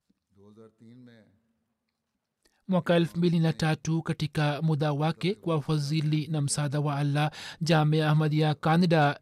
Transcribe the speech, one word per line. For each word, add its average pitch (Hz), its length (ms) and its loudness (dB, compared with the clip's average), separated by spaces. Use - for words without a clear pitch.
Mwaka 180 280 0
elfu 170 220 0
mbili 175 220 2
na 160 140 2
tatu, 160 480 -2
katika 151 600 -4
muda 156 320 0
wake, 160 420 -2
kwa 160 260 -4
fadhili 151 640 -2
na 156 140 -2
msaada 147 380 -2
wa 147 160 -2
Allah, 147 360 0
Jamia 156 480 2
Ahmadiyya 151 460 2
Canada 160 680 2